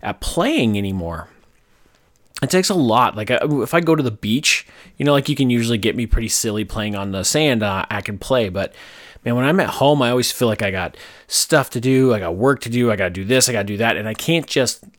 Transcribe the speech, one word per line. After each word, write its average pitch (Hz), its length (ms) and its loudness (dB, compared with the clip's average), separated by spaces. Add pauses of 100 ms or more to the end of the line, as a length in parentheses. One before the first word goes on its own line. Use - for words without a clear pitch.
at - 200 -8
playing 170 560 0
anymore. 87 500 -6 (1160)
It 135 80 0
takes 185 180 2
a 202 60 0
lot. 120 400 4
Like, 107 160 -4
I, - 100 2
if 147 320 -2
I 175 80 4
go 165 140 4
to 147 80 0
the 120 80 0
beach, - 560 0 (300)
you 139 80 -2
know, 147 60 4
like, 143 160 2
you 147 80 -2
can 131 140 2
usually 117 300 0
get 107 160 0
me 117 100 -4
pretty 113 220 0
silly 107 380 -2
playing 104 300 -6
on 98 160 -6
the 95 120 -4
sand. 139 400 2
Uh, 95 260 -2
I 101 120 -6
can 101 180 -8
play, 120 300 0
but 95 260 -6 (500)
man, 120 100 0
when 123 100 0
I'm 165 140 2
at 151 100 0
home, 143 340 2
I 120 80 2
always 123 200 0
feel 123 160 0
like 107 140 0
I 101 80 -2
got 92 280 -6 (300)
stuff - 440 0
to 117 100 -4
do. 131 320 4
I 104 60 0
got 87 160 -4
work 123 260 2
to 120 80 -10
do. 120 220 2
I 104 40 2
gotta 92 140 0
do 95 160 -6
this. 127 240 2
I 123 40 -4
gotta 101 120 -2
do 101 120 -6
that. 113 200 0
And 104 100 -6
I 110 60 -6
can't 165 320 -2
just - 380 -2 (160)